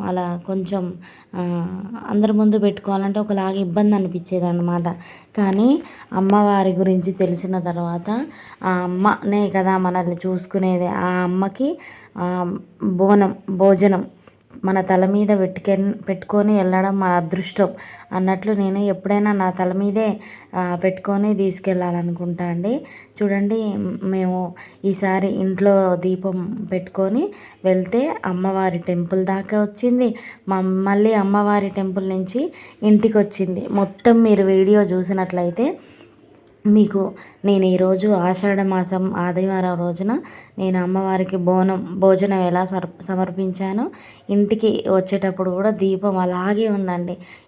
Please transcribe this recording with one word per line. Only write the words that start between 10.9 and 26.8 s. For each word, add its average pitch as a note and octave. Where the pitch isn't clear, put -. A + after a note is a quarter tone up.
అమ్మకి, F#3+
ఆ, F3+
బోనం, G3
భోజనం G3
మన F#3+
తల F#3
మీద G3+
పెట్టుకెన్-, F#3+
పెట్టుకొని G#3
వెళ్ళడం F#3+
మన F#3
అదృష్టం F3+
అన్నట్లు F#3+
నేను G3
ఎప్పుడైనా G3+
నా F#3+
తల F#3
మీదే, G#3
ఆ, F3+
పెట్టుకొని G3+
తీసుకెళ్ళాలనుకుంటా F3
అండి. F3+
చూడండి, G3+
మేము F#3
ఈసారి F#3+
ఇంట్లో F#3+
దీపం F#3
పెట్టుకొని F#3+